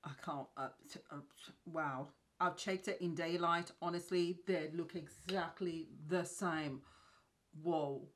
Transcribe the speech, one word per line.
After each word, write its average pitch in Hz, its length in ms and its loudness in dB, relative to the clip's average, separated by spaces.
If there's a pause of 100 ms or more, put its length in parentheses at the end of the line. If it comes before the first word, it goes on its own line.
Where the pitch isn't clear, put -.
I 143 80 -8 (120)
can't... 143 320 -4
Uh, 131 140 -2 (220)
t-, - 80 -10 (120)
uh, 147 60 -8 (280)
t-, - 80 -18 (120)
wow. 147 420 -2 (320)
I've 180 180 4
checked 190 300 0
it 202 140 -2
in 175 140 2
daylight. 170 560 2 (100)
Honestly, 175 680 2
they 160 260 2
look 170 220 -2
exactly 165 920 -2 (200)
the 185 160 4
same. 156 580 0 (800)
Whoa. 151 540 2